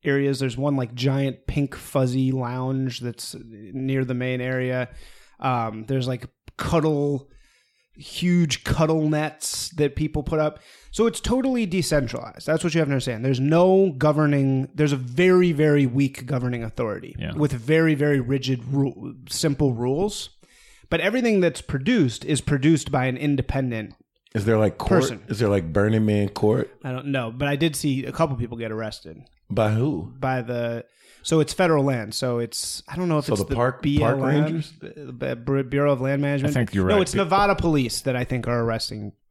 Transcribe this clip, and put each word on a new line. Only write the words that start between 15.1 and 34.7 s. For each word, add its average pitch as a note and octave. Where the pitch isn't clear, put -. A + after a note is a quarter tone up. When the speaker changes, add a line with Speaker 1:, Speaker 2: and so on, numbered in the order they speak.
Speaker 1:
very D3
weak C3
governing B2
authority A2
Speaker 2:
Yeah. -
Speaker 1:
with D3
very, D#3
very C#3+
rigid B2+
ru-, C#3
simple C#3+
rules. C3+
But E3
everything A3
that's E3+
produced C#3+
is D3+
produced C#3+
by C3
an B2+
independent C3
Speaker 3:
Is G#2
there, A2+
like, G#2+
court? -
Speaker 1:
person. A2+
Speaker 3:
Is G2+
there, A2
like, F2+
Burning G#2+
Man G#2
court? G#2+
Speaker 1:
I C3
don't B2+
know, C3
but C3
I C#3+
did D3+
see C3+
a B2
couple D3
people A#2
get A2+
arrested. G#2+
Speaker 3:
By G#2+
who? A2
Speaker 1:
By B2+
the, A#2
so D#3+
it's D3
federal D#3+
land. A#2
So B2
it's, -
I -
don't F3+
know D#3
if C3+
Speaker 3:
So A2+
Speaker 1:
it's G2
Speaker 3:
the -
Speaker 1:
the -
Speaker 3:
park, B2
Speaker 1:
B C#3+
L A#2
M, C#3
Speaker 3:
park C3+
rangers? D#3